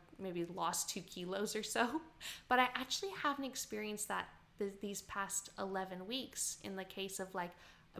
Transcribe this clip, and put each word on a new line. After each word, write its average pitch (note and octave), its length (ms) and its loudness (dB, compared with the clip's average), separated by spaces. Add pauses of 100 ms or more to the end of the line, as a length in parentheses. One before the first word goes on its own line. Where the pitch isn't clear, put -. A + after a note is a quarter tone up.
(180)
maybe F3 260 0
lost F3 440 0
two F#3+ 120 -2
kilos F#3+ 540 0
or A3 80 0
so. A#3+ 380 4 (220)
<laughs> - 240 -10
But B3 120 8
I B3 160 10
actually F#4+ 360 0 (100)
haven't C#4 240 2
experienced G#3+ 640 -2
that F#3 200 0 (320)
th-, G3 220 0
these G3+ 220 -2
past - 540 -2
eleven F#3+ 480 -2
weeks - 580 -2
in G3 120 -4
the F#3+ 80 -2
case F#3+ 360 -4
of, F#3 140 -4
like, F3 180 0 (480)